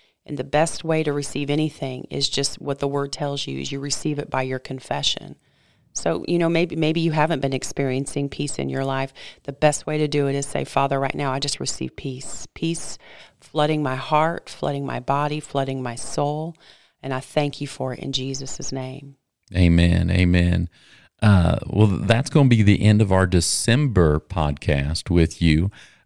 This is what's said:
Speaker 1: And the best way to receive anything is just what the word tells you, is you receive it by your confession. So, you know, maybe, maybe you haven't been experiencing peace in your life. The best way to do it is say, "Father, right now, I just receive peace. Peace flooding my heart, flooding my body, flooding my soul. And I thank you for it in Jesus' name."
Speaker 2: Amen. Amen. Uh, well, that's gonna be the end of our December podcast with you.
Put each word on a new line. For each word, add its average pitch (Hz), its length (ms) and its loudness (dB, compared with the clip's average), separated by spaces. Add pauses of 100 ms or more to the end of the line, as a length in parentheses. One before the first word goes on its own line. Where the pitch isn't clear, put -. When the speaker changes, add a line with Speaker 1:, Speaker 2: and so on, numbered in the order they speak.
(260)
Speaker 1:
And 147 120 -10
the 127 60 -6
best 151 400 0
way 160 200 0
to 147 100 0
receive 143 380 -4
anything 143 580 -2
is 143 180 -2
just - 320 -4
what 139 200 -4
the 143 80 -2
word 139 240 -2
tells 143 340 -6
you, 135 140 -8
is 143 120 -8
you 139 80 -6
receive 143 380 -4
it - 140 -8
by 131 100 -2
your 131 160 -4
confession. - 760 -6 (580)
So, - 340 -2
you 175 120 2
know, 165 100 2
maybe, 170 260 0
maybe 160 240 0
you 165 120 2
haven't 156 280 0
been 135 140 -2
experiencing 135 760 -4
peace - 320 -6
in 135 80 -2
your 135 160 -4
life. 135 300 -4 (300)
The 135 100 -10
best - 320 2
way 156 140 -2
to 151 100 0
do 143 180 0
it 139 80 -2
is 139 100 -4
say, 139 200 -4
"Father, 139 340 0
right 135 160 -2
now, 143 160 -2
I 131 80 -2
just - 200 -6
receive 120 360 -8
peace. - 580 -10
Peace - 440 -6 (420)
flooding 151 420 0
my 131 140 -2
heart, 156 540 0
flooding 139 360 -4
my 123 140 -4
body, 147 400 -2
flooding 135 420 -4
my 120 140 -6
soul. 151 640 -4 (440)
And 135 120 -6
I 131 60 -4
thank 147 420 -4
you 143 60 -8
for 131 260 -6
it - 60 -10
in 135 120 -8
Jesus' 131 600 -6
name." 135 440 -10 (400)
Speaker 2:
Amen. 87 540 6
Amen. 87 600 4 (520)
Uh, 90 460 6
well, 107 200 4
that's 101 440 0
gonna 139 180 6
be 113 140 6
the 101 180 6
end 107 200 6
of 98 100 2
our 92 160 4
December 92 920 2
podcast 73 880 -2
with 82 320 2
you. 82 300 4 (340)